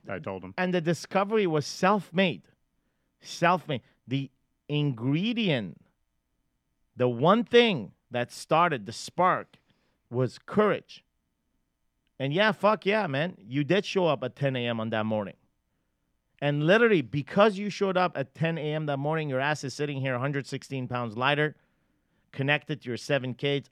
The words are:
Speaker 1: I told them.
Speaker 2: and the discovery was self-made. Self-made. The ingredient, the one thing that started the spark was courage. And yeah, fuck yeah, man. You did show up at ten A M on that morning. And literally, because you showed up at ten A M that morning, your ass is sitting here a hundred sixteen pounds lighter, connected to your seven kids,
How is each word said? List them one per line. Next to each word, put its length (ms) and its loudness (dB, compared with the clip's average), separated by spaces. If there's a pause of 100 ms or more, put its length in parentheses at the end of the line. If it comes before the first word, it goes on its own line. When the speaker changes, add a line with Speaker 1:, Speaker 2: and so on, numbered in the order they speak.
Speaker 1:
I 100 -6
told 240 -8
them. 140 -14
Speaker 2:
and 160 0
the 80 2
discovery 680 0
was 200 0
self-made. 760 0 (800)
Self-made. 600 -2 (260)
The 240 -4 (380)
ingredient, 1120 -2 (1120)
the 140 2
one 360 4
thing 480 4 (180)
that 200 -4
started 540 0
the 80 -10
spark 640 -2 (540)
was 280 -2
courage. 640 0 (1120)
And 160 -2
yeah, 180 2
fuck 320 0
yeah, 220 0
man. 320 -4
You 260 -4
did 220 2
show 200 0
up 160 2
at 140 -8
ten 200 0
A 100 -2
M 120 -2
on 120 -4
that 160 0
morning. 300 -4 (1040)
And 260 0
literally, 360 6
because 540 2
you 140 -4
showed 260 -2
up 200 0
at 180 -6
ten 240 -2
A 160 -4
M 120 -4
that 120 -2
morning, 320 -2
your 100 0
ass 240 -2
is 80 -6
sitting 300 -4
here 140 -2
a 20 -4
hundred 280 -2
sixteen 400 -8
pounds 300 -6
lighter, 400 0 (720)
connected 520 -2
to 60 -10
your 100 -6
seven 340 -4
kids, 400 -4